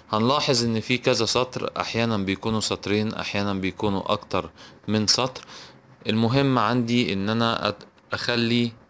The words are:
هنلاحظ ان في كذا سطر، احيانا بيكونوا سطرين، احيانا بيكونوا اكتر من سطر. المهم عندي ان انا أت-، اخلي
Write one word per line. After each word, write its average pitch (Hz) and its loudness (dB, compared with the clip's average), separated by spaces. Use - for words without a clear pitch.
هنلاحظ 120 2
ان 113 0
في 123 0
كذا 117 2
سطر، - -2
احيانا 113 0
بيكونوا 98 0
سطرين، 104 -2
احيانا 101 -2
بيكونوا 95 -2
اكتر 92 -4
من 107 0
سطر. 127 0
المهم 123 4
عندي 117 2
ان 98 -2
انا 113 0
أت-، - -6
اخلي 120 0